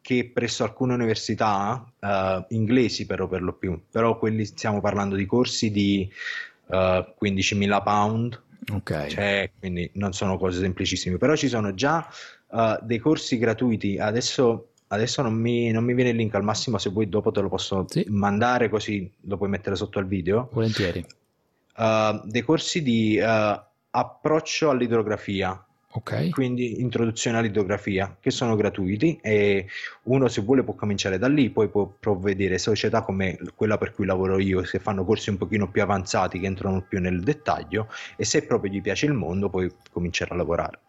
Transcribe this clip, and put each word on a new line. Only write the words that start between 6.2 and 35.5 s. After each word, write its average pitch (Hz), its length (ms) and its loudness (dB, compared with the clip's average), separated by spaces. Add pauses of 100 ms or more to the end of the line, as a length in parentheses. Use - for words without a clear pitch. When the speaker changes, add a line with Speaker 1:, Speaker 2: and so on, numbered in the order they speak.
Speaker 1:
eh, 92 460 2
quindicimila 101 680 2
pound, 110 580 0 (320)
Speaker 2:
Ok. 82 360 -4
Speaker 1:
cioè, 101 500 -2
quindi 90 360 -6
non 98 180 -2
sono 92 260 -2
cose 90 220 0
semplicissime, 92 580 -2
però 135 180 2
ci 151 120 0
sono 107 260 -2
già, 147 340 0 (440)
eh, 113 300 2
dei 113 160 -2
corsi 151 380 0
gratuiti. 110 600 0
Adesso, 117 720 0 (180)
adesso 113 340 0
non 113 120 0
mi, 117 380 2
non 113 120 2
mi 123 80 0
viene 123 180 4
il 117 60 2
link 113 200 0
al 101 80 2
massimo, 107 340 0
se 104 120 -2
vuoi 104 180 0
dopo 107 240 0
te 104 80 0
lo 98 80 0
posso 95 400 -2
Speaker 2:
Sì. - 200 -2
Speaker 1:
mandare 107 600 2
così 101 440 -2 (100)
lo 95 140 -6
puoi 98 120 -2
mettere 98 280 -2
sotto 104 220 -4
al 95 80 -2
video. 98 460 0
Speaker 2:
Volentieri. 104 520 0 (720)
Speaker 1:
Eh, 110 480 2
dei 113 180 -2
corsi 160 400 0
di, 113 340 4
eh, 107 440 4 (300)
approccio 156 800 0
all'idrografia. 107 880 0 (320)
Speaker 2:
Ok. 120 380 -2
Speaker 1:
Quindi 123 520 -2
introduzione 117 560 0
all'idrografia, 101 840 0
che 135 100 0
sono 117 240 0
gratuiti 104 680 0
e 101 440 2 (380)
uno 131 240 4
se 113 140 -2
vuole 123 200 4
può 104 120 -4
cominciare 101 420 -2
da 98 100 0
lì, 139 220 4
poi 104 200 2
può 98 180 0 (120)
provvedere 95 600 0
società 110 420 0
come 95 380 -2 (160)
quella 107 240 0
per - 160 -4
cui 101 100 -2
lavoro 95 340 2
io, 98 220 2
che 92 180 -4
fanno 95 280 -2
corsi 107 240 0
un 98 80 0
pochino 98 320 -2